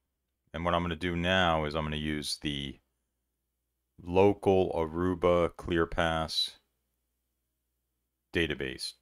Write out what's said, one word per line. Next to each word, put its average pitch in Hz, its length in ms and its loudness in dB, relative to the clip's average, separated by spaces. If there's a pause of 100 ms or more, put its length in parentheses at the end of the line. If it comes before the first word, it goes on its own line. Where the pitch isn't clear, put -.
(520)
And 80 100 -6
what 87 120 2
I'm 87 80 2
gonna 85 120 -2
do 85 220 -4
now 87 480 2
is 73 100 -4
I'm 78 100 -2
gonna 76 120 -4
use 76 460 -6
the 71 360 -6 (1300)
local 92 680 4
Aruba 85 800 2
ClearPass 82 960 -2 (1800)
database 69 680 -4